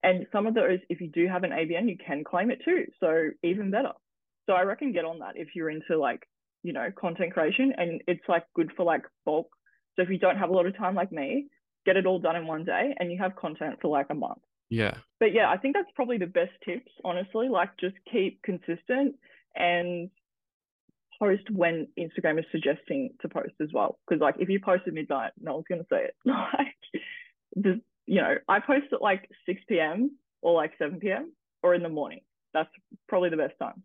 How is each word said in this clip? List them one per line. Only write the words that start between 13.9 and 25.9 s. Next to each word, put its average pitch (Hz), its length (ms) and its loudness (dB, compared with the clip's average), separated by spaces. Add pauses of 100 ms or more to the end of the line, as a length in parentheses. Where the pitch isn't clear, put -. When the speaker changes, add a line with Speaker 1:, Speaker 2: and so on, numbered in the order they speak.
Speaker 1:
a 147 40 -4
month. - 280 -6 (280)
Speaker 2:
Yeah. 113 280 0 (200)
Speaker 1:
But 220 140 4
yeah, 202 180 4
I 180 60 2
think 269 180 -2
that's 403 200 -2
probably 240 240 -2
the 180 80 -2
best 180 260 0 (120)
tips, - 280 -8 (120)
honestly. 196 440 -2
Like, 196 300 2
just 185 180 -4 (140)
keep 196 320 0
consistent 208 760 -2 (400)
and 175 540 0 (1080)
post 202 320 2
when 170 380 0 (100)
Instagram 165 400 -2
is 160 140 -2
suggesting 143 680 -2
to - 60 -8
post - 320 -6
as 156 120 -4
well. - 340 0
'Cause, 160 140 2
like, 147 180 4
if 190 100 -2
you 196 120 2
post 185 260 2
at 170 80 -6
midnight, 143 440 -4
no 151 160 -6
one's 156 140 -8
gonna 175 220 -6